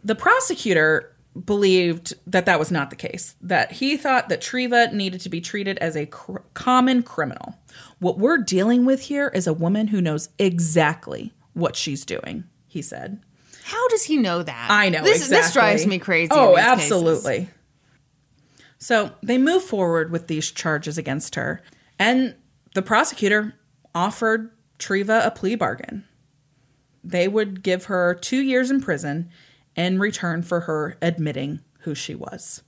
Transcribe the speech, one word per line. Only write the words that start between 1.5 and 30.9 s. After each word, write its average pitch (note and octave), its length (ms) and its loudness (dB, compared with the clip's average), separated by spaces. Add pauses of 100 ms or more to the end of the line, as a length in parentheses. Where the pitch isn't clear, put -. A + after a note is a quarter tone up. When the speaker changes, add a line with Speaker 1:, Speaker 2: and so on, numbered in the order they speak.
Speaker 1:
that F3+ 200 0
that F3 120 4
was D#3 140 -2
not C#3+ 180 -2
the - 60 -16
case, - 440 -10
that F3+ 320 -2
he C#4 240 -2
thought C4+ 320 -2
that F3 120 -4
Treva A#3+ 520 0
needed F#3+ 300 -4
to F#3 60 -12
be E3+ 120 -6
treated G3 380 -6
as D#3+ 180 -4
a D3+ 100 -4
cr-, - 320 -16 (160)
common B3+ 480 2
criminal. - 520 -8 (460)
"What - 180 -2
we're C#4 200 2
dealing A3+ 460 2
with C4+ 180 2
here C#4+ 260 -2
is - 180 -2
a E3 60 0
woman G3 360 0
who G#3 120 0
knows D#3 280 -2 (100)
exactly E3 920 0 (200)
what E3 240 -2
she's C#3 280 -6
doing," - 400 -8 (220)
he E3+ 160 -10
said. - 380 -10 (440)
Speaker 2:
How A#4+ 240 -2
does A4+ 160 2
he D4+ 120 0
know F3+ 260 0
that? A#2+ 280 -10
Speaker 1:
I G#3 180 6
know, D#3+ 160 0
Speaker 2:
This, F#4+ 240 4
this - 0 -
Speaker 1:
exactly. - 320 4
Speaker 2:
drives G#3 260 4
me F#3+ 140 0
crazy E3+ 320 0
Speaker 1:
Oh, C4 180 8
Speaker 2:
in F3+ 60 10
these G3 80 6
cases. B3 80 6 (100)
Speaker 1:
absolutely. E3 680 2 (1300)
So A3 340 0 (100)
they A#3+ 160 0
move E4+ 240 4
forward E3+ 480 0
with E3+ 160 -4
these D#3 240 -4
charges D#3 480 -4
against D#3 380 -6
her, - 260 -6 (360)
and B3 360 2 (400)
the F#3+ 80 -2
prosecutor G#3+ 720 0 (400)
offered A3 560 -2 (300)
Treva G3+ 440 0
a A3 60 2
plea A3 240 -4
bargain. F#3+ 500 -6 (1000)
They F3+ 260 -2
would G3 340 -2
give F#3 240 -2
her F3+ 280 0
two B3+ 280 -4
years C4 280 0
in C4+ 100 2
prison E3+ 500 -4 (460)
in F#3 220 0
return F3+ 440 -2
for E3+ 180 -2
her D#3+ 400 -4